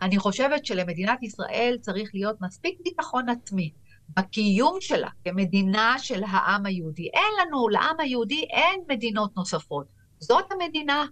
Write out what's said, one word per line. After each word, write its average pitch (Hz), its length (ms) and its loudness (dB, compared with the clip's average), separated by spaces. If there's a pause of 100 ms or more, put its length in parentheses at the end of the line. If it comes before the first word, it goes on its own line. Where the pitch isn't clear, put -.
אני 190 160 2
חושבת 262 480 2
שלמדינת 185 560 -2
ישראל 233 580 -2
צריך 202 340 -6
להיות 202 260 -2
מספיק 190 440 -6
ביטחון 269 440 -4
עצמי, 190 420 -2 (460)
בקיום 214 640 2
שלה 254 280 0 (160)
כמדינה 196 760 2
של 226 260 -4
העם 196 420 2
היהודי. 170 480 -6
אין 415 260 2
לנו, 285 280 2
לעם 311 320 2
היהודי 254 500 -2
אין 359 380 2
מדינות 214 480 -2
נוספות. 156 500 -4 (320)
זאת 359 340 2
המדינה 302 600 0